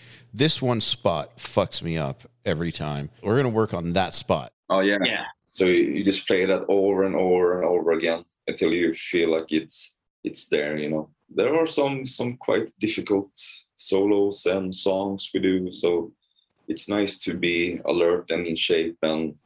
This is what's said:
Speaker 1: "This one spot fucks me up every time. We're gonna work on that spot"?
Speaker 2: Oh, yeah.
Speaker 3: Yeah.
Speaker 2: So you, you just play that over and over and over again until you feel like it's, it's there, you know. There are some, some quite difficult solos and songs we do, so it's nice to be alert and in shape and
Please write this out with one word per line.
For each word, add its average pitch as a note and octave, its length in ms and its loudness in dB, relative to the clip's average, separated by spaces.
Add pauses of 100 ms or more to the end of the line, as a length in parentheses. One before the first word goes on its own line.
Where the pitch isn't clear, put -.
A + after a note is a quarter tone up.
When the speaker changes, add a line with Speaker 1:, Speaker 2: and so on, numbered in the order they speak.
(320)
Speaker 1:
"This C#3 300 2
one A#2+ 180 0
spot - 560 0
fucks - 460 0
me E2 160 -2
up C#2+ 240 -4 (220)
every E2+ 280 -2
time. D2 380 -6 (120)
We're G#2 140 2
gonna C3+ 140 2
work A2 240 2
on E2+ 180 -2
that F2+ 220 2
spot"? D2+ 360 0 (200)
Speaker 2:
Oh, F#2+ 100 4
yeah. G2+ 240 2
Speaker 3:
Yeah. G2+ 200 -2 (260)
Speaker 2:
So F#2 160 2
you, F2 180 6
you C#2+ 200 -2
just F#2+ 220 0
play F#2 200 2
that F#2 220 0
over G2 360 4
and F#2+ 100 0
over F2+ 440 4
and E2+ 60 -2
over E2 280 2
again E2 320 0 (240)
until E2 240 0
you E2+ 220 2
feel E2 360 0
like D#2+ 220 -2
it's, - 440 -4 (280)
it's - 240 -6
there, D2+ 280 -2
you D2+ 140 -4
know. D#2 200 -4 (220)
There B2 220 0
are E3 120 2
some, C#3 380 -2
some B2 340 -4
quite - 420 -2
difficult G2+ 500 -2 (460)
solos G2+ 720 2
and F#2 280 0
songs G2 580 -2
we G2 60 -2
do, F#2 320 0
so F2 400 0 (560)
it's - 220 -2
nice G2+ 300 0
to F2 160 -4
be F2 500 0
alert E2+ 480 0
and E2+ 160 -2
in E2 80 -4
shape E2 460 0
and D#2 440 -2